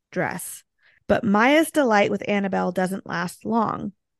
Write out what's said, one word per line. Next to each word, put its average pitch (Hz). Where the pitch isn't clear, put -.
dress. -
But -
Maya's 254
delight 220
with -
Annabelle 190
doesn't 185
last -
long. 214